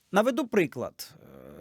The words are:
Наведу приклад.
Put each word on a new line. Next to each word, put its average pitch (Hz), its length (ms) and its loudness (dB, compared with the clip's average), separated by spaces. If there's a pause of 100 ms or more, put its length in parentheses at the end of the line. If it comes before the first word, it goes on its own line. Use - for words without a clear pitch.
(120)
Наведу 233 360 2
приклад. 131 680 -2 (480)